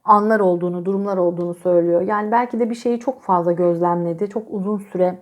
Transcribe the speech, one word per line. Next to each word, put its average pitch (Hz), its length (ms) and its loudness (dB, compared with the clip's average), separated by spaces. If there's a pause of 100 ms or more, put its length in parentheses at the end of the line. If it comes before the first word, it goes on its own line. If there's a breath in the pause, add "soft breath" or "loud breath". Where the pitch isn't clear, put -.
anlar 214 360 4
olduğunu, 180 440 0
durumlar 196 320 -2
olduğunu 175 380 -2
söylüyor. 170 460 2
Yani 208 320 -2
belki 240 280 0
de 233 100 0
bir 240 40 -6
şeyi 240 260 -4
çok 262 220 -6
fazla 175 300 0
gözlemledi, 175 760 0
çok 214 220 -8
uzun 208 280 -4
süre 180 420 -2